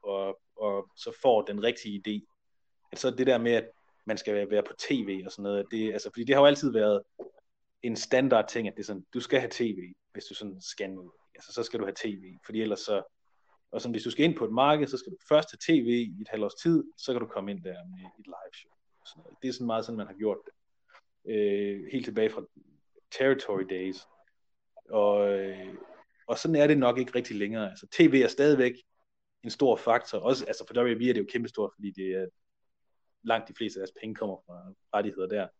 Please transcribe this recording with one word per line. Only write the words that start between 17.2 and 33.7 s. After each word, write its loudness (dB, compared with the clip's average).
du -4
komme -6
ind -8
der -12
med -18
et -20
live -18
show. -20
Sådan -20
noget. -20
Det -4
er -4
sådan -6
meget -2
sådan, -8
man -8
har -16
gjort -2
det. -18
Øh, 0
helt -4
tilbage 0
fra -10
Territory 0
Days. -4
Og, 4
øh, -6
og -4
sådan 0
er 8
det 6
nok 4
ikke -4
rigtig -2
længere. -4
Altså, -20
T 6
V 4
er 8
stadigvæk 4
en -8
stor 4
faktor. 0
Også, 0
altså, -8
for -18
W 4
W 2
E 0
er 4
det 2
jo -2
kæmpestort, -4
fordi -10
det -6
er -4
langt -2
de -20
fleste -6